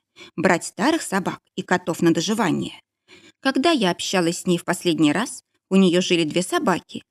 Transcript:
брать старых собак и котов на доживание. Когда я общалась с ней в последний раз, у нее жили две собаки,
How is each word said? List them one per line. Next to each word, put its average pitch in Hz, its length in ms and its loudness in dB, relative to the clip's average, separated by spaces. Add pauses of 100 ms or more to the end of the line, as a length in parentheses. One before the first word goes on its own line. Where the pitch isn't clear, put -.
(360)
брать 170 300 0
старых 226 360 -2
собак 180 380 -6 (160)
и 190 60 -8
котов 180 400 -4
на 165 120 4
доживание. 165 680 -4 (600)
Когда 269 320 0
я 214 200 2
общалась 175 480 -2
с - 60 -10
ней 175 120 2
в - 80 -8
последний 165 480 2
раз, - 300 -6 (260)
у 196 60 2
нее 180 260 6
жили 175 220 0
две 156 180 -2
собаки, 226 680 -2